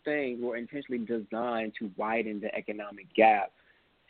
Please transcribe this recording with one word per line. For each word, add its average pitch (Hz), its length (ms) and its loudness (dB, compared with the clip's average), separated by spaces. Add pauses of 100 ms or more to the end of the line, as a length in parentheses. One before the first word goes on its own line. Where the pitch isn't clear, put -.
things 139 340 -2
were 120 160 -2
intentionally 120 480 -6
designed 113 760 -2
to 110 180 -4
widen 110 420 -2
the 107 160 -6
economic 104 600 -10
gap 107 360 8 (580)